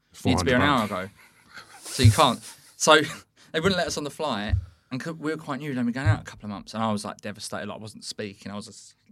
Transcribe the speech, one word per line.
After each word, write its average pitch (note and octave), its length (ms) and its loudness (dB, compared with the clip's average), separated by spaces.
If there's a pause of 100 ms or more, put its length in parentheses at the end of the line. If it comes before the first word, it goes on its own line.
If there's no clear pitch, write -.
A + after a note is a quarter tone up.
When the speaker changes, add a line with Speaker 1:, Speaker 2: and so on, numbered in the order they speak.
(240)
Speaker 1:
you - 60 4
need - 80 4
to F#2 60 0
be C3 80 2
an B2 100 4
hour C3+ 240 4
Speaker 2:
Four G2 120 -4
hundred F#2+ 80 -6
Speaker 1:
ago." G2+ 60 -16 (720)
So - 220 -4
you A2 80 12
can't. B2+ 280 4 (360)
So D#3 240 8 (240)
<laughs> - 280 -20
they D#3+ 80 -2
wouldn't F#3 180 0
let D#3 100 0
us C#3+ 80 -6
on D3+ 80 -6
the C#3 60 -8
flight. A2 440 -2 (380)
And C3 100 -6
c-, E3+ 80 -8
we D#3+ 220 -6
were D#3+ 40 -4
quite D3+ 240 -8
new, D3+ 100 -8
we'd B2+ 80 -4
only A#2+ 140 0
been C3+ 120 -6
going D#3 100 4
out - 60 -4
a - 40 -20
couple - 220 -16
of G#2 40 -8
months. - 220 -12
And A2 100 -4
I A2+ 100 0
was, G#2 120 -4
like, - 160 -10
devastated. G#2 480 -10
Like, F#2+ 100 -10
I - 20 -14
wasn't G#2+ 240 -16
speaking. - 460 -10
I G2+ 40 -10
was G#2 120 -10
just, - 280 -20 (180)